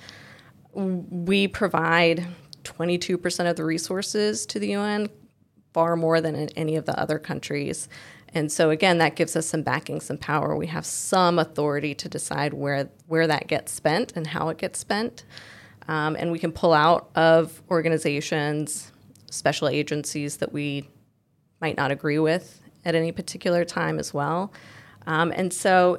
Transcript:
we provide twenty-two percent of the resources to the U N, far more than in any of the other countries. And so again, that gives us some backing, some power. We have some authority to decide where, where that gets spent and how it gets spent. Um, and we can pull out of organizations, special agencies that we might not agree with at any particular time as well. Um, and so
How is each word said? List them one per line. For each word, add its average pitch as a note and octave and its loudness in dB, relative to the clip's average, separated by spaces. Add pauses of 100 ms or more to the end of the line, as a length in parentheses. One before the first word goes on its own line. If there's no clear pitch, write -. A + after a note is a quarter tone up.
(720)
we F#3 0
provide E3+ 2 (380)
twenty-two F3 -2
percent F3 -2
of E3+ 2
the E3 -4
resources G3 -2
to - -6
the G3+ -2
U G3+ -2
N, G#3 -2 (640)
far E3 2
more E3 4
than D#3+ -2
in C#3 -4
any D#3 0
of D3+ -4
the - -2
other D3+ -2
countries. C#3+ -6 (460)
And D3+ 0
so E3 4
again, E3+ 4
that D#3 2
gives D#3+ -2
us E3 -2
some D#3 -2
backing, C#3+ -4
some - -8
power. D3+ -2
We D#3 -4
have D#3+ -6
some F3 2
authority D3 -2
to - -10
decide D3 -4
where, C#3+ -4 (180)
where E3 2
that D3+ 0
gets - -4
spent E3+ 0
and D#3 -6
how D#3 -2
it D#3 -6
gets - -6
spent. A3 -4 (640)
Um, D#3 0
and E3+ -2
we E3 -2
can E3 -2
pull E3 4
out D#3 4
of E3 6 (100)
organizations, D3+ 0 (400)
special - 0
agencies D3 -4
that - -6
we C#3+ -6 (720)
might D#3+ -2
not C3+ 0
agree D3 -2
with D#3+ 0 (240)
at E3+ 0
any E3 0
particular F3 -2
time E3 -2
as D3+ -6
well. D#3 -2 (540)
Um, D#3+ 2
and F#3 -2
so F3+ 4